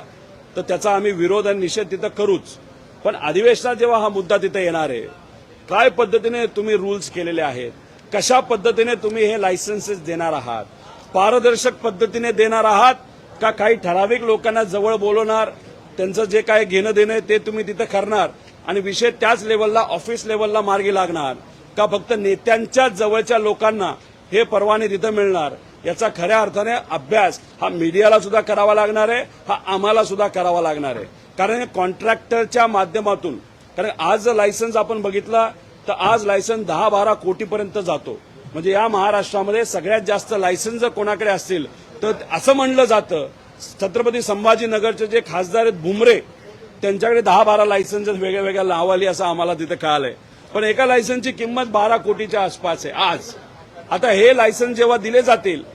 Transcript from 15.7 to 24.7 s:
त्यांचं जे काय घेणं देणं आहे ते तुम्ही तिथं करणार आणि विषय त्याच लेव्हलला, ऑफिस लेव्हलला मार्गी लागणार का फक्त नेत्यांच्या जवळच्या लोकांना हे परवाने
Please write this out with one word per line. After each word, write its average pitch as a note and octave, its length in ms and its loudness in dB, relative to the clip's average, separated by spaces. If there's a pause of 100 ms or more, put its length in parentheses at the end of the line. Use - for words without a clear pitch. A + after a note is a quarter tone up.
त्यांचं F#3+ 260 -2
जे G#3 180 0
काय A3 240 2
घेणं F#3+ 260 0
देणं G#3+ 220 4
आहे A3 160 -4
ते G#3+ 80 2
तुम्ही G#3+ 300 -4
तिथं G#3 180 -4
करणार G3+ 440 0 (380)
आणि F#3+ 120 -2
विषय G3+ 320 0
त्याच A3 320 0
लेव्हलला, G#3+ 360 0
ऑफिस A3 460 -4
लेव्हलला G#3+ 360 -2
मार्गी G3+ 320 0
लागणार E3 420 -2 (420)
का G#3 80 2
फक्त G3+ 320 -4
नेत्यांच्या A3+ 720 2
जवळच्या A3 500 0
लोकांना G#3+ 560 0 (380)
हे G#3+ 120 2
परवाने G#3+ 440 0